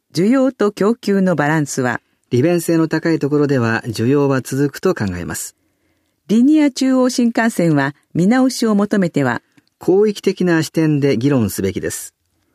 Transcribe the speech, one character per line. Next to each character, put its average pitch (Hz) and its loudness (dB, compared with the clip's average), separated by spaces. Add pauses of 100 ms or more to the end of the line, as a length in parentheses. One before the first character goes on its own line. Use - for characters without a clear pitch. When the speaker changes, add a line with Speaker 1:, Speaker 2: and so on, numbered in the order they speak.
(140)
Speaker 1:
需 175 0
要 262 2
と 208 -2
供 208 0
給 196 -2
の 185 2
バ 147 0
ラ 160 0
ン 147 0
ス - -6
は、 120 -2 (300)
Speaker 2:
利 123 0
便 170 0
性 165 0
の 160 2
高 160 -2
い 156 -2
と 147 -4
こ 147 0
ろ 147 2
で 139 0
は 113 -2
需 113 -4
要 143 2
は 131 -2
続 139 -4
く - -12
と 180 -2
考 107 -4 (120)
え 85 -10
ま 80 -8
す。 - -14 (720)
Speaker 1:
リ 226 2
ニ 302 4
ア 294 2
中 262 0
央 254 2
新 240 0
幹 233 0
線 165 2
は 139 0 (180)
見 175 0
直 254 4
し 247 -2
を 220 2
求 208 0
め 180 0
て 143 -2
は、 120 -2 (420)
Speaker 2:
広 196 4
域 202 -6
的 190 -2
な 165 2
視 - -8
点 156 0
で 139 0
議 123 0
論 120 2
す 101 -4
べ 95 2
き 90 -6
で 78 -6
す。 - -12 (420)